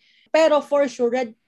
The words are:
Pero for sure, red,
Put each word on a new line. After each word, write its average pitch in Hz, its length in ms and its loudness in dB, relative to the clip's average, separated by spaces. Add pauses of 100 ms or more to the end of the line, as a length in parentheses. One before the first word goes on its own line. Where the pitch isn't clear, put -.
(320)
Pero 311 320 2
for 285 240 0
sure, 233 240 -4
red, 247 240 -6 (120)